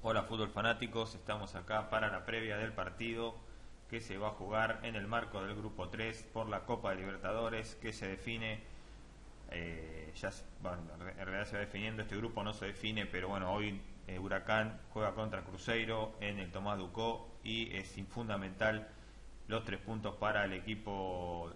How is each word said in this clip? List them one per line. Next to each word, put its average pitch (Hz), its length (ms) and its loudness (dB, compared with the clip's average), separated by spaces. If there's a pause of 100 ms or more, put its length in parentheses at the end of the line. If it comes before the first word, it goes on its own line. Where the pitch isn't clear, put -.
Hola, 110 180 6
fútbol 110 260 2
fanáticos, 113 640 2
estamos 101 400 -2
acá 107 340 0
para 110 200 6
la 95 160 0
previa 110 320 0
del 110 160 0
partido 113 640 0 (520)
que 117 120 -2
se 101 160 -4
va 104 100 2
a 104 40 2
jugar 110 520 4
en 113 140 -2
el 101 100 -2
marco 110 340 0
del 101 140 -2
grupo 104 320 -4
tres 110 460 -2
por 110 160 0
la 98 160 0
Copa 113 240 2
de 95 80 2
Libertadores, 107 800 0
que 110 180 -4
se 101 160 -2
define, 110 500 0 (880)
eh, 80 640 -4
ya - 160 -2
se, - 140 -6 (180)
bueno, 87 200 -2 (120)
en 85 60 -10
re-, 90 120 -6
en 95 140 -4
realidad 98 200 2
se 104 80 -6
va 101 80 2
definiendo, 107 400 -2
este 101 160 -2
grupo 110 260 0
no 104 80 0
se 101 140 -2
define, 107 400 0
pero 92 240 0
bueno, 95 240 2
hoy, 104 280 2 (260)
eh, 92 120 -2
Huracán 107 600 2 (100)
juega 107 220 2
contra 104 320 0
Cruzeiro 110 760 0
en 104 180 0
el 92 140 -4
Tomás 98 260 0
Ducó 110 640 -2
y 113 320 0
es 95 240 -4
in-, 101 100 -4
fundamental 107 840 2 (580)
los 110 160 2
tres 98 160 0
puntos 107 380 -2
para 104 260 6
el 95 80 4
equipo 92 1040 0